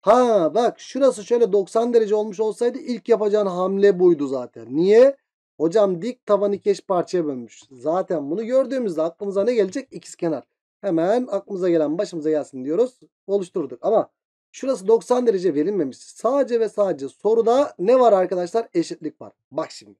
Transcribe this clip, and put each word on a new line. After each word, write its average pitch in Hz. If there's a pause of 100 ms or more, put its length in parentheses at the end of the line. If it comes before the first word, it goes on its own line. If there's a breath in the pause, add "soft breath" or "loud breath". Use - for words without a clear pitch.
Ha 214
bak 233
şurası 262
şöyle 233
doksan 226
derece 220
olmuş 214
olsaydı 233
ilk 233
yapacağın 208
hamle 190
buydu 165
zaten. 123
Niye? 220 (400)
Hocam 180
dik 240
taban 202
iki 202
eş 196
parçaya 175
bölmüş. 127
Zaten 147
bunu 214
gördüğümüzde 247
aklımıza 196
ne 240
gelecek? 185
İkizkenar. 165 (380)
Hemen 202
aklımıza 190
gelen 156
başımıza 170
gelsin 135
diyoruz. 208 (280)
Oluşturduk 175
ama 185 (420)
şurası 233
doksan 247
derece 185
verilmemiş. 151
Sadece 240
ve 214
sadece 160
soruda 226
ne 226
var 233
arkadaşlar? 185
Eşitlik 160
var. 104 (180)
Bak 151
şimdi. 104